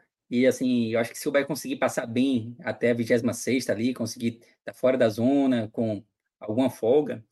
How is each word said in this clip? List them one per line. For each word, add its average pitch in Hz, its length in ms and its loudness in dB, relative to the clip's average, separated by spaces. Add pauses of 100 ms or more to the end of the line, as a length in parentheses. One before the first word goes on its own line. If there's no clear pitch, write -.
(280)
E, 123 160 2
assim, 123 480 2
eu 113 60 2
acho 117 140 -2
que - 60 -16
se - 100 -6
o - 20 0
Bahia 139 160 2
conseguir 139 300 -6
passar 127 300 -2
bem 120 540 0
até 117 300 0
a 120 40 2
vigésima 117 380 0
sexta 123 400 -2
ali, 120 220 -2
conseguir 117 460 -6 (240)
tá - 80 -12
fora 127 260 2
da 120 100 4
zona, 120 600 2
com 110 340 -4 (380)
alguma 113 280 0
folga, 117 640 0